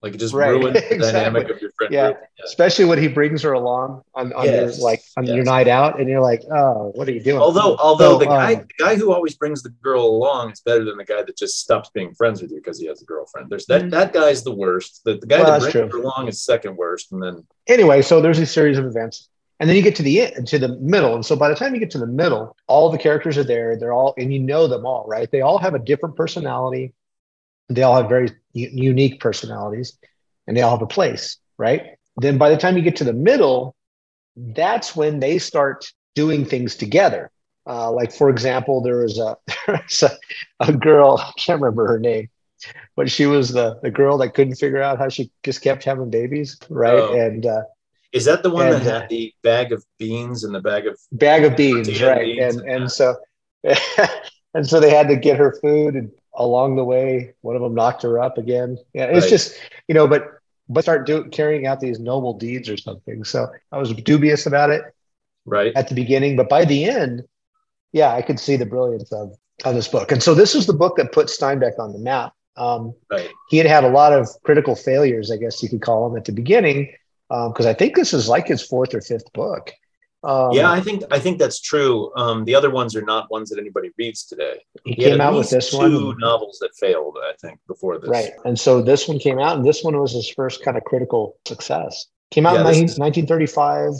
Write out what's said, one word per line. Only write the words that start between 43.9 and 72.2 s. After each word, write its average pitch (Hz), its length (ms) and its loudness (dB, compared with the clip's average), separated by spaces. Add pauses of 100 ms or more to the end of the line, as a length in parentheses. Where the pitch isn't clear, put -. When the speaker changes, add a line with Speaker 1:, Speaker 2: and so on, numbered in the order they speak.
Speaker 2:
girl 139 260 2
that 127 160 -2
couldn't 131 220 0
figure 135 260 -2
out 139 160 -2
how 135 100 -2
she 127 220 -8 (140)
just - 180 -8
kept 135 220 -2
having 131 260 -6
babies, 131 480 -6 (100)
right? 117 300 0
Speaker 1:
Oh. 110 160 0
Speaker 2:
And, 113 320 -2
uh, 110 160 -2 (500)
Speaker 1:
Is 123 120 -2
that 165 180 2
the 185 80 2
one 170 160 0
Speaker 2:
and, 127 80 4
Speaker 1:
that - 80 0
had 113 220 -2
Speaker 2:
uh, - 40 -20
Speaker 1:
the 113 240 -8 (120)
bag 117 260 2
of 107 140 -6 (120)
beans 117 460 -8
and 104 100 -8
the 95 80 -8
bag 104 280 -2
of - 100 -10 (140)
Speaker 2:
Bag 147 320 4
of 139 120 4
beans, 123 300 2
Speaker 1:
tortilla 107 300 2
Speaker 2:
right? 117 80 0
Speaker 1:
beans 120 320 -2
Speaker 2:
And, 120 120 -10
Speaker 1:
and - 20 -4 (120)
Speaker 2:
and 127 80 -4
so, 127 240 0 (480)
<laughs> - 20 -20 (880)
and 151 140 -2
so 160 120 4
they 151 100 8
had 147 180 6
to 143 80 4
get 135 220 2
her - 220 4
food, 147 340 0
and 120 160 -8 (240)
along 123 420 0
the 131 80 0
way, 127 580 -2
one 117 140 -6
of 120 60 -4
them 120 120 -6
knocked 117 280 -2
her 117 160 -2
up 127 200 -4
again. 123 400 -6 (160)
Yeah, 131 100 -4
it's 165 200 4
Speaker 1:
Right. - 60 2
Speaker 2:
just, - 240 2 (340)
you - 60 0
know, 151 120 6
but, 147 180 2 (440)
but 147 140 0
start 156 240 0
do-, 151 240 -2
carrying 151 360 -4
out 135 140 -4
these 127 200 -6
noble 123 380 -6
deeds 117 300 -10
or 107 80 -8
something. 107 480 -14
So 117 240 -4 (240)
I 143 60 -8
was 127 140 -4
dubious 147 540 2
about 143 240 2
it 151 120 0 (640)
Speaker 1:
Right. 104 320 -2
Speaker 2:
at - 120 -2
the 131 60 -6
beginning, 135 420 0
but 123 120 2
by 156 160 4
the 143 200 0
end, 143 400 -4 (680)
yeah, 147 220 4
I 123 80 -4
could 131 160 -4
see 139 180 -2
the 123 100 -2
brilliance 120 460 -4
of, 104 220 -12 (300)
of 127 100 -2
this 117 140 -4
book. 127 240 -2
And 127 100 0
so 165 120 6
this 196 200 6
was 233 120 2
the 202 60 0
book 170 240 2
that - 160 -2
put 151 140 2
Steinbeck 135 520 -4
on 107 140 -10
the 101 60 -14
map. 123 340 -6 (240)